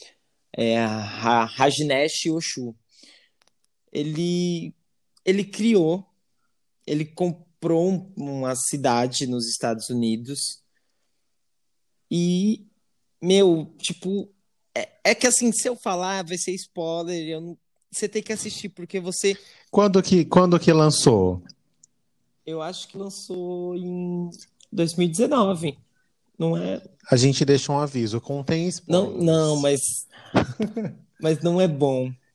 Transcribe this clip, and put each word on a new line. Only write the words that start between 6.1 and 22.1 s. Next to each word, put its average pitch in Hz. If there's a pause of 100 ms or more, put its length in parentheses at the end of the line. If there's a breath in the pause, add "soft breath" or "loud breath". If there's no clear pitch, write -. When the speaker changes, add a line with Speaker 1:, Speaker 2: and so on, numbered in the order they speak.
Speaker 1:
ele 151
comprou 165
um, 185
uma 135
cidade 127
nos 123
Estados 117
Unidos. 120 (1500)
E, 180 (560)
meu, 175
tipo, 190 (460)
é, - (140)
é 214
que 226
assim, 240
se -
eu 247
falar, 190
vai 175
ser 180
spoiler, 170
eu 160
não, 170 (320)
você -
tem 214
que 220
assistir, 208
porque 180
você 185 (340 soft breath)
Speaker 2:
Quando 190
que, 175
quando 175
que 170
lançou? 113 (1040)